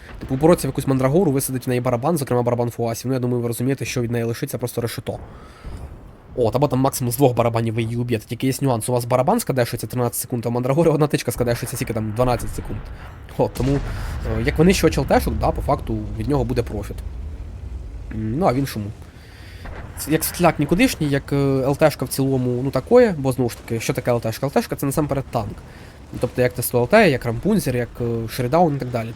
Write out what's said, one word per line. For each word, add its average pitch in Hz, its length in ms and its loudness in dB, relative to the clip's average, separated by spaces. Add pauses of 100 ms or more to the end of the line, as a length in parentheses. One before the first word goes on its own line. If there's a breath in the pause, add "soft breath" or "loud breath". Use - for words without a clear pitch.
(200 loud breath)
Типу, - 160 -4
упоротися 160 320 6
в - 20 0
якусь 135 180 -4
мандрагору, 135 440 4
висадить 131 360 -2
в - 20 -2
неї 123 120 2
барабан, 127 360 2
зокрема 123 260 2
барабан 120 260 2
фуасів. 117 380 -4
Ну, 131 60 0
я 131 60 0
думаю, 123 220 0
ви 120 60 -2
розумієте, 123 380 0
що 123 160 -2
від 117 100 -2
неї 117 120 0
лишиться 120 340 -4
просто 117 240 -4
решето. - 380 -6 (1160 loud breath)
От, 113 200 2
або 139 120 4
там 131 120 2
максимум 127 320 2
з 113 60 -4
двох 127 180 0
барабанів 113 380 0
ви 117 80 -2
її 113 140 -2
уб'єте. 120 300 -2
Тільки 123 220 -4
є 131 140 0
нюанс, 127 280 0
у - 20 0
вас 120 140 0
барабан 131 340 2
скадешується 123 480 0
тринадцять 120 340 -2
секунд, 120 240 -4
а 120 40 0
у - 20 0
мандрагори 135 400 4
одна 147 160 4
тичка 143 240 -2
скадешується, 120 440 -2
скільки 120 180 -4
там, 110 180 -2
дванадцять 117 380 2
секунд. - 300 -6 (580 loud breath)
От, 127 160 2
тому, 139 260 2 (600 loud breath)
е, - 60 -2
як 143 120 0
винищувач 165 400 6
Л 139 80 0
Т 247 160 4
шок, 113 120 -2
да, 127 180 2
по - 100 -4
факту 139 360 -2 (200)
від 110 100 -4
нього 135 160 2
буде 120 200 0
профіт. 98 340 -6 (1120)
М, 110 280 -2
ну, 185 60 2
а 139 60 6
в 123 40 0
іншому. 131 300 -2 (1200 loud breath)
Як 151 160 2
світляк - 360 2
нікудишній, 165 500 2
як, 139 240 -2
е, - 20 0 (300)
Л 139 120 0
Т 151 140 6
шка - 140 -4
в - 20 -8
цілому, 127 560 0
ну, 135 80 -2
такое, 226 460 6
бо, 135 140 0
знову 120 180 2
ж - 80 -8
таки, 117 220 -6
що 139 140 -2
таке 127 180 0
Л 120 100 2
Т 117 100 -2
шка? - 160 -4
Л 143 40 -2
Т 233 100 4
шка — - 140 -6
це - 100 -4
насамперед 139 460 0
танк. 113 240 -2 (640 loud breath)
Тобто, 127 220 0
як 123 120 4
Т 127 80 -6
сто 123 180 0
Л 123 80 2
Т, 214 220 8
як 127 160 0
Рампунзер, 127 500 0
як, 120 140 -2 (120)
е, 117 280 -2
Шерідаун 143 460 2
і 135 40 -4
так 127 100 -6
далі. 117 260 -4